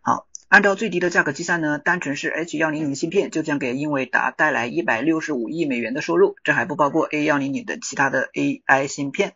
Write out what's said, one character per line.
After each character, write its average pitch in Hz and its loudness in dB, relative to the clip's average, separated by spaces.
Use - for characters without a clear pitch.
好， - 0
按 202 8
照 196 4
最 202 -4
低 180 -2
的 175 2
价 180 2
格 156 -2
计 143 -10
算 175 -2
呢， 151 -2
单 175 0
纯 143 -4
是 151 -6
H 156 -4
幺 160 2
零 156 -2
零 139 -2
芯 165 -4
片 170 0
就 160 0
将 156 -2
给 131 -2
英 147 -4
伟 135 0
达 123 0
带 156 2
来 120 0
一 151 -2
百 117 0
六 156 2
十 156 -4
五 117 -4
亿 160 -2
美 127 -2
元 113 -4
的 147 -4
收 170 0
入， 190 4
这 151 2
还 135 0
不 165 -6
包 143 2
括 151 0
A 151 -2
幺 147 2
零 139 -2
零 127 -6
等 - -8
其 - -10
他 139 2
的 135 0
A 143 -2
I 135 4
芯 143 -6
片。 185 -2